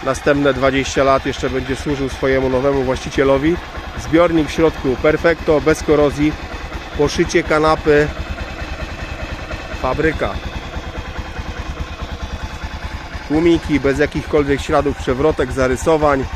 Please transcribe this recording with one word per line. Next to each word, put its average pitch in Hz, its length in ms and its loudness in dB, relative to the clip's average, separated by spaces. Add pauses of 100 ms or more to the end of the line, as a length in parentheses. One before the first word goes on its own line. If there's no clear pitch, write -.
Następne 143 500 2
dwadzieścia 135 500 2
lat 135 220 4
jeszcze 135 240 -2
będzie 131 260 -4
służył 139 340 -2
swojemu 131 400 0
nowemu 135 340 2
właścicielowi. 135 720 2 (440)
Zbiornik 165 480 4
w - 40 -6
środku 151 500 2
perfekto, 156 600 2
bez 151 220 2
korozji. 147 500 2 (640)
Poszycie 156 460 2
kanapy, 156 640 4 (1700)
fabryka. 131 480 0 (3000)
Tłumiki 160 520 4
bez 135 200 0
jakichkolwiek 143 640 2
śladów 143 360 0
przewrotek, 139 540 0
zarysowań. 135 760 2 (100)